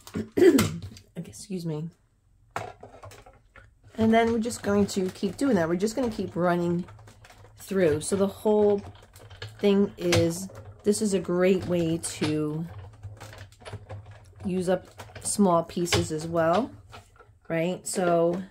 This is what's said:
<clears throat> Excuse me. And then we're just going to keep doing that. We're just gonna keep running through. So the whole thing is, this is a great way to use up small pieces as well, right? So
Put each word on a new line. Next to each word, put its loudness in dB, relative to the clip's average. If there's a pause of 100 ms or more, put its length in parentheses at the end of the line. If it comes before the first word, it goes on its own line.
(360)
<clears throat> 2
Excuse -10
me. -6 (2000)
And 4
then 4
we're 0
just -6
going 2
to -2
keep -6
doing 2
that. 2
We're 0
just -2
gonna -2
keep -6
running 0 (720)
through. 0
So -4
the 2
whole 2 (800)
thing 4
is, 0 (340)
this 0
is 0
a 2
great 2
way 0
to -4 (1800)
use -2
up 0 (360)
small 4
pieces -2
as -6
well, 0 (760)
right? -2
So 2